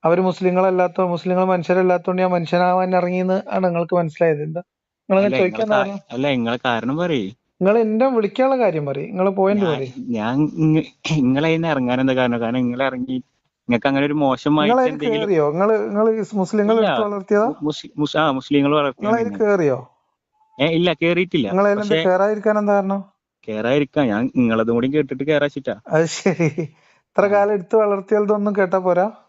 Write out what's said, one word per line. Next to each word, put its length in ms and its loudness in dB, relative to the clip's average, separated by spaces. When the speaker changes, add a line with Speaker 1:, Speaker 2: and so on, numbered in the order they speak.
Speaker 1:
അവര് 160 4
മുസ്ലിങ്ങളല്ലാത്ത, 880 0
മുസ്ലിങ്ങൾ 340 0
മനുഷ്യരല്ലാത്തോണ്ട് 760 0
ഞാൻ 80 2
മനുഷ്യനാവാൻ 640 0
ഇറങ്ങിയെന്ന് 420 0
ആണ് 160 -2
നിങ്ങൾക്ക് 300 -2
മനസ്സിലായത്. 460 0
എന്താ 180 -8
നിങ്ങളങ്ങനെ 200 2
Speaker 2:
അല്ല, 100 0
Speaker 1:
ചോദിക്കാൻ 220 0
Speaker 2:
ഇങ്ങളെ 100 -2
കാ-, 100 2
Speaker 1:
കാരണം? 200 -4
Speaker 2:
അല്ല, 180 -4
ഇങ്ങളെ 360 0
കാരണം 320 -2
പറയ്. 300 -2
Speaker 1:
നിങ്ങൾ 240 2
എന്നെ 300 0
വിളിക്കാനുള്ള 480 0
കാര്യം 300 0
പറയ്. 200 -6
നിങ്ങളെ 240 -2
പോയിന്റ് 340 0
Speaker 2:
ഞാൻ, 80 0
Speaker 1:
പറയ്. 180 -6
Speaker 2:
ഞാൻ 280 -2
ഇങ്ങ-, 300 2
ഇങ്ങളെ 300 2
അതിന് 200 0
ഇറങ്ങാൻ 320 0
എന്താ 140 2
കാരണം? 260 0
കാരണം 200 -2
നിങ്ങൾ 220 -2
ഇറങ്ങി, 340 -4
നിങ്ങൾക്ക് 200 0
അങ്ങനെ 180 0
ഒരു 160 0
മോശം 300 0
Speaker 1:
നിങ്ങൾ 80 4
Speaker 2:
mindset 200 2
Speaker 1:
അതിന് 140 0
Speaker 2:
എന്തെങ്കിലും 260 -2
Speaker 1:
കേറിയോ? 300 2
നിങ്ങള്, 240 2
നിങ്ങള് 220 2
ഈ 140 -2
മുസ്ലിങ്ങൾ 400 0
Speaker 2:
ഇല്ല. 120 2
Speaker 1:
എടുത്ത് 200 0
വളർത്തിയതാ? 420 0
Speaker 2:
മു-, 140 -6
മുസ്-, 360 -6
മുസ്-, 200 -2
ആ, 120 2
മുസ്ലിങ്ങൾ 440 0
വളർത്തിയത് 300 -2
Speaker 1:
നിങ്ങൾ 120 0
അതിന് 140 -2
Speaker 2:
തന്നെ. 100 -8
Speaker 1:
കേറിയോ? 380 2
Speaker 2:
ഏ, 160 0
ഇല്ല, 180 2
കേറിയിട്ടില്ല. 560 0
Speaker 1:
നിങ്ങൾ 180 2
അതിനെന്താ 300 0
Speaker 2:
പക്ഷേ 60 0
Speaker 1:
കേറാതിരിക്കാൻ 560 0
എന്താ 160 0
കാരണം? 260 0
Speaker 2:
കേറാതിരിക്കാൻ 580 0
ഞാൻ 160 0
നിങ്ങളതും 380 2
കൂടി 140 0
കേട്ടിട്ട് 360 -2
കേറാച്ചിട്ടാ. 500 -2
Speaker 1:
അത് 240 2
ശരി. 380 0
ഇത്ര 240 -2
Speaker 2:
ആ. 80 0
Speaker 1:
കാലം 200 2
എടുത്ത് 240 -2
വളർത്തിയതൊന്നും 800 0
കേട്ടാ 220 0
പോരാ? 280 2